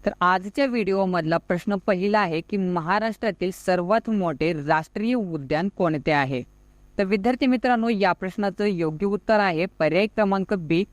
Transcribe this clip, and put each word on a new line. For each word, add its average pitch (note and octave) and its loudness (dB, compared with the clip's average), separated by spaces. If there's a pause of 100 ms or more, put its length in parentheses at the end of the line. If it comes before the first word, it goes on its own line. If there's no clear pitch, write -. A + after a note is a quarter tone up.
तर G#3 2 (100)
आजच्या F#3+ 0
व्हिडिओमधला F#3+ 0
प्रश्न F3+ -2
पहिला G3+ 0
आहे E3 0
की G#3 -6
महाराष्ट्रातील F#3+ -2
सर्वात F#3 0
मोठे D#3+ 0
राष्ट्रीय G3+ 0
उद्यान D#3+ -2
कोणते D#3 0
आहे? C3+ 0 (560)
तर G3+ 2
विद्यार्थी A3 0
मित्रांनो, B3 2
या G3 2
प्रश्नाचं G3 -4
योग्य E3+ -2
उत्तर G#3 2
आहे F3+ 0
पर्याय E3+ 2
क्रमांक G3 0
बी E3+ 0